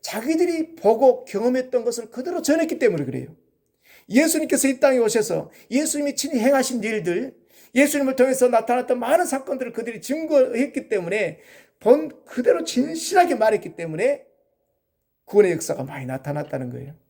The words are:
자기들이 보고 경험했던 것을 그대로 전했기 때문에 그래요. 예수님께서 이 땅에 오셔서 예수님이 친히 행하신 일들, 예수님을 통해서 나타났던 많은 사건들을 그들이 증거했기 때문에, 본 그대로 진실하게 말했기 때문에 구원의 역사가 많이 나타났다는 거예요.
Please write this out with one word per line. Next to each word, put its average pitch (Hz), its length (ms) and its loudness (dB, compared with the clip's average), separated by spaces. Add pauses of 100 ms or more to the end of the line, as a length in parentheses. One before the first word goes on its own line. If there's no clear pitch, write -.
자기들이 320 720 -2
보고 233 500 4
경험했던 247 580 -2
것을 226 260 -4
그대로 339 320 -8
전했기 330 380 0
때문에 170 260 2
그래요. 127 300 -8 (760)
예수님께서 302 580 2
이 262 120 -2
땅에 269 180 4
오셔서 214 540 0 (180)
예수님이 294 460 -2
친히 277 240 -4
행하신 254 440 2
일들, 214 540 -4 (380)
예수님을 277 400 2
통해서 254 320 4
나타났던 247 520 0
많은 294 260 2
사건들을 262 480 -6
그들이 226 280 -8
증거했기 277 880 0
때문에, 185 500 -2 (400)
본 294 460 2
그대로 - 380 0
진실하게 330 720 0
말했기 214 400 0
때문에 170 500 -4 (1000)
구원의 196 280 4
역사가 147 300 -6
많이 135 220 -10
나타났다는 131 680 -8
거예요. 127 240 -14 (140)